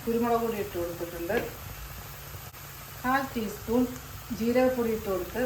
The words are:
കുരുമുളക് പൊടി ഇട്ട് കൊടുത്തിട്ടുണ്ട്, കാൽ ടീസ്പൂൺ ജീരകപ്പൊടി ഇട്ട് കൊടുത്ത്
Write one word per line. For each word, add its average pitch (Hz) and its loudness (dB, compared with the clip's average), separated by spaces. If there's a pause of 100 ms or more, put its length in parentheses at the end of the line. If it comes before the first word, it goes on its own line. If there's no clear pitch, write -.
കുരുമുളക് 233 4
പൊടി 214 0
ഇട്ട് - -6
കൊടുത്തിട്ടുണ്ട്, 170 -2 (1700)
കാൽ 262 4 (140)
ടീസ്പൂൺ 226 2 (560)
ജീരകപ്പൊടി 247 4
ഇട്ട് 196 -4
കൊടുത്ത് 185 0